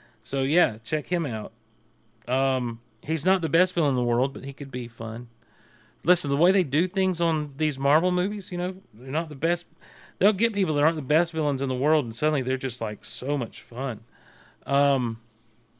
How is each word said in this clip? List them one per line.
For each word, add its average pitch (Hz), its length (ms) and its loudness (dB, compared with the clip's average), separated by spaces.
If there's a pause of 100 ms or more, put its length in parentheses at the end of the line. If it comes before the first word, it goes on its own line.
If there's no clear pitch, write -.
(240)
So, 135 200 -2
yeah, 143 400 2
check 151 240 -4
him 170 180 0
out. 110 260 -6 (760)
Um, 127 520 0 (220)
he's 156 240 -4
not 185 160 2
the 160 80 -2
best 170 240 2
villain 151 180 2
in 131 40 2
the 123 80 2
world, 120 300 2
but 139 120 -10
he 139 80 -6
could 139 180 -12
be 123 160 -6
fun. 117 400 -10 (760)
Listen, 165 260 2
the 139 80 0
way 175 160 4
they 190 100 2
do 151 240 0
things 190 320 -2
on 151 380 0
these 151 200 -2
Marvel 151 340 4
movies, 190 400 -2
you 180 60 -4
know, 180 180 -4 (180)
they're 127 180 -12
not 156 180 -2
the 147 60 -10
best. 165 300 -2 (540)
They'll 208 140 4
get 220 200 0
people 180 220 0
that 143 80 2
aren't 165 120 4
the 156 60 -4
best 151 320 2
villains 147 280 0
in 135 80 0
the 127 60 0
world, 147 300 2
and 113 100 -8
suddenly 151 260 0
they're 131 160 -2
just, 131 240 -6
like, 107 240 -6
so 143 320 -4
much 113 240 -6
fun. 120 380 -6 (640)
Um, 135 540 2 (600)